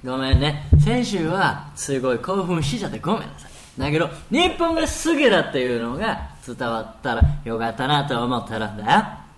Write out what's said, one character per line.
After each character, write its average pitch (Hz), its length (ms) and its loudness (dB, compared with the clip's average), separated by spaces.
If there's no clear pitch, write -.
ご 127 140 -4
め 135 160 2
ん 139 60 4
ね。 147 280 -2
先 247 180 4
週 185 260 0
は 175 460 0
す 139 240 -4
ご 127 140 2
い 117 60 0
興 190 240 -2
奮 170 200 0
し 147 160 0
ち 208 60 -4
ゃ 151 40 -4
っ - 20 -6
て 110 80 -8
ご 175 140 -2
め 220 60 0
ん - 40 -4
な - 60 -12
さ - 100 -20
い。 - 20 -20
だ 143 100 0
け 151 80 2
ど、 165 120 0
日 339 280 4
本 330 160 2
が 320 80 0
好 302 360 0
き 269 120 6
だ 180 100 4
っ - 100 -4
て 135 100 0
い 123 180 0
う 117 40 -2
の 120 140 -4
が 185 320 -4
伝 120 120 -10
わ 117 240 -4
っ - 200 -14
た 123 120 -2
ら 113 80 4
よ 113 160 -4
か 117 120 -2
っ 107 40 -10
た 131 120 -4
な 143 200 2
と 120 160 -2
思 123 140 0
っ 113 100 -6
て 110 120 -6
る 107 120 -4
ん 104 60 -12
だ 113 180 2
よ。 208 80 6